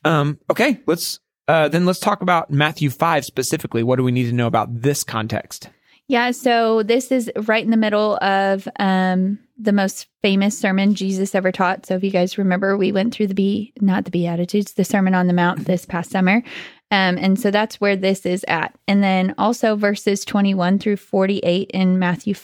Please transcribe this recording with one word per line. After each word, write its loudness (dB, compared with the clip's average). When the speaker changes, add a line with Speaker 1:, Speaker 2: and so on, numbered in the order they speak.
Speaker 1:
Um, 0
okay, 2
let's, -4
uh, 2
then 2
let's 0
talk 0
about 0
Matthew 0
five 0
specifically. -4
What 2
do 0
we 0
need 0
to -2
know 2
about -2
this 0
context? -6
Speaker 2:
Yeah, 0
so 2
this 0
is 0
right 0
in 0
the 4
middle 0
of, 0
um, 2
the 0
most 0
famous 2
sermon 2
Jesus -4
ever 0
taught. -2
So -2
if -2
you 0
guys 0
remember, 0
we 0
went 0
through -2
the -4
Be-, -2
not 2
the -10
Beatitudes, -2
the 0
Sermon 2
on 2
the 2
Mount 0
this -2
past -8
summer. 2
Um, 2
and 2
so 0
that's -2
where 2
this -2
is -2
at. -2
And 2
then 0
also 0
verses -2
twenty-one 2
through 0
forty-eight 0
in 2
Matthew -2